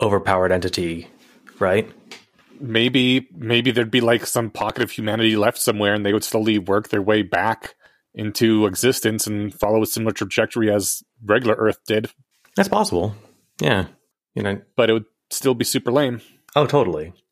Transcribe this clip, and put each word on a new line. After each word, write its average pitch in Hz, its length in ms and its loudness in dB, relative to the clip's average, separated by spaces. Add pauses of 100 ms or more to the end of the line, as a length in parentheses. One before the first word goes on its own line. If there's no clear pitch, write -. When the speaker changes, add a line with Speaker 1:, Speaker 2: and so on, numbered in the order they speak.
Speaker 1:
overpowered 95 500 2
entity, 90 560 -4 (520)
right? 101 300 0 (720)
Speaker 2:
Maybe, 127 760 0
maybe 120 380 0
there'd 113 200 0
be, 123 100 2
like, 117 240 2
some 117 240 -4
pocket 110 340 -4
of 101 80 -6
humanity 110 460 0
left 104 200 2
somewhere, 104 360 0
and 104 120 -2
they 101 80 2
would 107 100 0
slowly 110 360 0
work 98 300 -2
their 104 120 0
way 107 200 2
back 98 540 -2 (380)
into 107 520 2
existence 110 640 0
and 104 260 -4
follow 107 280 2
a 107 40 2
similar 110 260 -4
trajectory 107 600 0
as 104 320 -2 (200)
regular 107 320 2
Earth 107 300 0
did. 110 240 -2 (460)
Speaker 1:
That's 196 140 2
possible. 104 460 0 (460)
Yeah. 101 240 2 (480)
You 113 100 -6
know. 101 180 -4 (140)
Speaker 2:
But 113 140 2
it 110 40 4
would 113 120 -2 (240)
still 135 240 0
be 117 100 -2
super 127 280 -2
lame. 127 300 0 (340)
Speaker 1:
Oh, 143 100 4
totally. 87 480 0 (180)